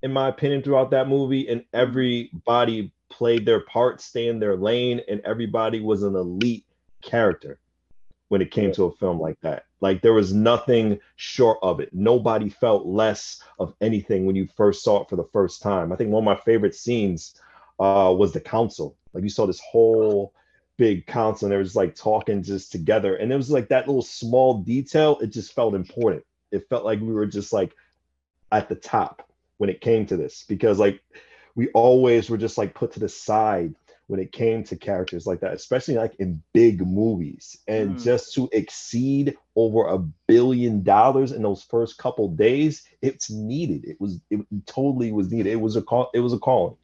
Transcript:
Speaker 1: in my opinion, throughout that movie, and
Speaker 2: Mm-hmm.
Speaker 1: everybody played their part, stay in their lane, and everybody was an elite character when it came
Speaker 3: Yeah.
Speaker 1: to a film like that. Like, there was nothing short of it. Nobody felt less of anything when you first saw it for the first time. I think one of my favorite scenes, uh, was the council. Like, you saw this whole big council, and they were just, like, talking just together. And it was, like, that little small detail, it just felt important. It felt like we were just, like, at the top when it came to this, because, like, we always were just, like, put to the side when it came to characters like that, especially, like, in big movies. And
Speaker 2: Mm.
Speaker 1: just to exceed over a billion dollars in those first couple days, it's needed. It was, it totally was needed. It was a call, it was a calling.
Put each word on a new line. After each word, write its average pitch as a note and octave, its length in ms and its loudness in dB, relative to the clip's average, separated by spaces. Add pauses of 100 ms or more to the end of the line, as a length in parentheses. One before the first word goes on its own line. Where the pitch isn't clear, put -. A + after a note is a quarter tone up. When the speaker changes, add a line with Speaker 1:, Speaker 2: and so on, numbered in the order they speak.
Speaker 1:
in C3+ 100 -4
my C3+ 160 0
opinion, C#3 340 -2
throughout C3+ 280 2
that C3 160 2
movie, C3+ 420 0
and A#2 120 -4
Speaker 2:
Mm-hmm. - 200 -8
Speaker 1:
everybody A#2+ 1120 -2 (160)
played A#2 360 0
their A2+ 160 4
part, - 380 -2
stay A#2 280 -6
in A#2 120 -4
their G#2 160 0
lane, A#2+ 540 -2
and G#2 120 -6
everybody A2+ 600 -4
was G#2+ 220 -2
an G2 120 -2
elite F#2+ 500 -4 (360)
character F#2+ 560 -2 (720)
when G2+ 120 2
it E2+ 100 -4
came G#2 160 0
Speaker 3:
Yeah. F#2 60 0
Speaker 1:
to F#2+ 120 0
a E2+ 100 -2
film F2+ 240 -2
like D#2 220 -8
that. D#2 240 -8 (160)
Like, F#2+ 200 0
there A2+ 120 6
was G2+ 180 2
nothing A2 680 2 (180)
short A2+ 440 2
of F2+ 200 -2
it. - 120 -10
Nobody G#2+ 560 2
felt G#2 360 0
less G#2 580 -2 (160)
of F2+ 220 -6
anything G2+ 440 -2
when F#2+ 100 0
you F#2+ 200 -2
first G2+ 280 2
saw G2+ 180 2
it - 80 -12
for F#2+ 80 -6
the E2+ 160 -6
first G2 280 0
time. F#2 300 -2
I F2+ 60 -6
think A2 140 -2
one A2 100 2
of G#2+ 160 2
my - 60 -16
favorite G#2 320 2
scenes, G#2 600 -4 (440)
uh, G2 380 4
was G2 140 2
the - 80 -6
council. A2 560 -4 (160)
Like, F2+ 120 -8
you G2+ 60 -4
saw G#2+ 160 -2
this F2+ 140 -4
whole A2 760 2 (440)
big G#2 280 2
council, A2 400 -2
and G2 60 0
they G2+ 60 2
were G2 60 0
just, F#2+ 120 -6
like, F#2+ 200 0
talking G#2+ 460 -2
just F#2+ 300 -8
together. G2 460 0
And A2+ 140 -4
it C3+ 40 0
was, C3+ 160 -4
like, B2+ 180 0
that B2+ 180 2
little C3+ 140 0
small B2 600 0
detail, C#3 580 2
it A2+ 80 -4
just G#2+ 260 -10
felt A2+ 220 0
important. F#2 480 -2 (280)
It G2 180 -6
felt A#2+ 160 -4
like G#2+ 160 -2
we A2 100 -6
were G#2+ 140 -2
just, G2+ 280 -8
like, G2 220 -2 (760)
at G#2+ 180 0
the - 60 -4
top - 540 -6 (280)
when G2+ 120 -2
it - 120 -6
came A2+ 260 0
to F#2 100 -4
this, - 300 -8
because, G2+ 320 0
like, G2+ 220 2 (540)
we A#2 140 -2
always A#2+ 600 4
were A2+ 80 -2
just, A2 200 -4
like, G#2 160 -4
put - 200 -6
to - 60 -16
the G#2 100 -4
side G#2 680 -2 (320)
when G2 120 -6
it F#2+ 120 -8
came A2+ 320 -2
to G#2 120 -12
characters F2+ 520 -6
like F2+ 140 -4
that, F#2 120 -6
especially, B2+ 420 -4
like, A2+ 200 -2
in F2+ 260 -6 (120)
big A2 320 6
movies. F#2 720 -4 (100)
And G#2+ 300 -2
Speaker 2:
Mm. A#2 60 -10
Speaker 1:
just A#2+ 300 0
to B2+ 180 -2
exceed C3+ 840 -2 (180)
over A2 320 2
a F#2 120 -2 (280)
billion A#2+ 560 4
dollars B2 480 4
in A2 120 -8
those G2+ 200 -4
first A#2 340 -4
couple A#2 300 -4
days, B2 600 0 (140)
it's - 280 -4
needed. G#2+ 560 -6
It D#2+ 160 -14
was, F#2+ 180 -6 (120)
it G#2 80 -4 (260)
totally C3 460 -2
was G2+ 200 -2
needed. G#2+ 200 -2
It A2+ 100 -2
was A2 140 -2
a A2 60 0
call, B2 320 0
it A#2+ 80 0
was A#2+ 120 0
a A2 60 -4
calling. A#2+ 440 0